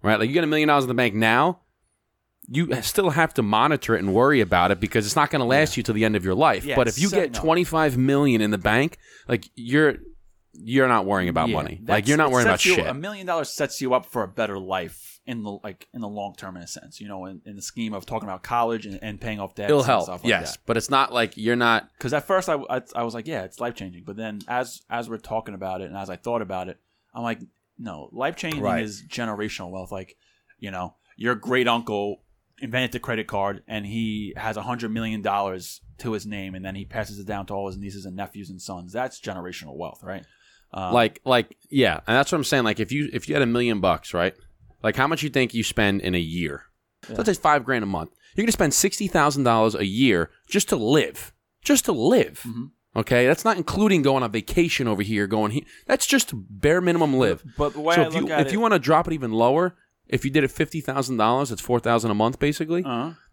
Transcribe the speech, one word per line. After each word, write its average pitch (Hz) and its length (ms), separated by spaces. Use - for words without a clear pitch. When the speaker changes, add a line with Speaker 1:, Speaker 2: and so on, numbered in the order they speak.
Speaker 1:
Right? 107 160
Like, 110 120
you 139 40
get 170 100
a 156 40
million 151 220
dollars 143 160
in - 20
the 127 80
bank 120 180
now, 117 460
you 147 260
ha-, 113 80
still 185 300
have 160 240
to 135 80
monitor 113 520
it 92 40
and 95 140
worry 127 280
about 90 300
it 92 80
because 104 260
it's 104 100
not 147 140
gonna 135 160
last 143 300
Speaker 2:
Yeah. - 60
Speaker 1:
you - 20
till 113 120
the 107 100
end 107 100
of 92 100
your 92 100
life. 120 300
Speaker 2:
Yeah, 139 100
Speaker 1:
But 120 120
if 113 120
you 180 100
Speaker 2:
so 190 80
Speaker 1:
get 165 160
Speaker 2:
no. 110 60
Speaker 1:
twenty-five 160 580
million 135 440
in 104 100
the 104 60
bank, 110 400
like, 120 280
you're, 127 400
you're 131 340
not 113 180
worrying 95 240
about 80 200
Speaker 2:
Yeah, 80 60
Speaker 1:
money. 76 260
Speaker 2:
that's, 117 80
Speaker 1:
Like, 107 180
you're 147 100
not 156 120
Speaker 2:
it 127 40
Speaker 1:
worrying 123 140
about 92 120
Speaker 2:
sets - 60
you, 180 100
Speaker 1:
shit. 180 120
Speaker 2:
a 151 60
million 190 340
dollars 165 220
sets - 320
you 127 120
up 127 120
for 117 180
a 95 40
better 101 320
life 92 680
in 117 160
the, 104 80
like, 98 300
in 120 80
the 107 60
long 101 280
term, 95 220
in 87 60
a 85 40
sense, - 320
you 104 80
know, 95 180
in, 92 200
in 104 100
the 98 60
scheme 110 320
of 95 140
talking 110 200
about 92 140
college 117 460
and, 98 160
and 104 180
paying 110 180
off 98 140
debts 104 160
Speaker 1:
It'll 147 120
Speaker 2:
and 127 60
Speaker 1:
help, 113 180
Speaker 2:
stuff 90 180
like 117 60
Speaker 1:
yes, 85 240
Speaker 2:
that. - 120
Speaker 1:
but 117 120
it's 110 120
not 135 240
like 117 240
you're 110 180
not 120 340
Speaker 2:
'Cause 123 120
at 143 140
first 185 240
I, 160 60
I, 127 120
I 120 80
was 117 100
like, 117 140
"Yeah, 139 160
it's 92 160
life 120 160
changing," 90 280
but 98 140
then 107 300
as, 123 420
as 117 180
we're 113 120
talking 110 340
about 92 280
it 95 40
and 82 100
as 98 140
I 90 60
thought 117 260
about 92 280
it, 87 100
I'm 120 80
like, 117 180
"No, 87 340
life 135 240
changing - 280
Speaker 1:
Right. 98 200
Speaker 2:
is 104 240
generational 107 640
wealth." 92 220
Like, 95 260
you 104 140
know, 90 240
your 120 180
great 123 320
uncle 107 560
invented 123 340
the 123 80
credit 110 280
card 98 400
and 107 180
he 107 520
has 110 200
a 104 60
hundred 117 260
million 110 320
dollars 98 600
to 120 140
his 104 120
name, 98 300
and 92 100
then 95 80
he 95 100
passes 104 360
it 95 80
down 101 180
to 104 80
all 98 140
his 95 100
nieces 98 300
and 92 80
nephews 98 340
and 92 100
sons. 90 320
That's 123 300
generational 90 560
wealth, 80 260
right? 95 220
Um, 95 220
Speaker 1:
Like, 117 300
like, 123 320
yeah, 110 380
and 113 100
that's 139 140
what 180 80
I'm 143 40
saying. 131 200
Like, 107 160
if 107 120
you, 147 220
if 123 160
you 147 60
had 147 80
a - 40
million 117 340
bucks, 90 340
right? 87 180
Like, 110 120
how 131 100
much 156 160
you 151 80
think 131 240
you 113 100
spend 101 380
in 90 140
a 87 40
year? 80 440
Speaker 2:
Yeah. 226 100
Speaker 1:
Let's 220 120
say 185 60
five 147 300
grand 123 180
a 98 40
month. 85 220
You're 202 100
gonna 233 60
spend 156 220
sixty - 340
thousand 147 360
dollars 113 320
a - 100
year 98 460
just - 200
to 202 60
live, 123 580
just - 220
to - 60
live. 135 560
Speaker 2:
Mm-hmm. 117 160
Speaker 1:
Okay, 123 320
that's 151 180
not 220 120
including 185 440
going 135 220
on 110 80
vacation 127 560
over 104 160
here, 101 240
going 107 240
here. 135 120
That's - 220
just - 260
bare 127 480
minimum 170 360
live. 104 260
Speaker 2:
But 147 160
the 147 80
way 160 140
Speaker 1:
So 170 80
Speaker 2:
I - 40
Speaker 1:
if 156 80
you, 180 60
Speaker 2:
look - 100
at - 100
Speaker 1:
if 139 60
Speaker 2:
it 135 60
Speaker 1:
you 208 60
wanna 220 200
drop 156 280
it 170 60
even 131 200
lower, 139 420
if - 180
you 139 60
did 147 120
it 131 80
fifty 156 300
thousand 131 360
dollars, 123 320
that's 110 120
four 123 180
thousand 117 300
a 101 60
month, 113 240
basically. 156 440
Speaker 2:
Uh-huh. 131 280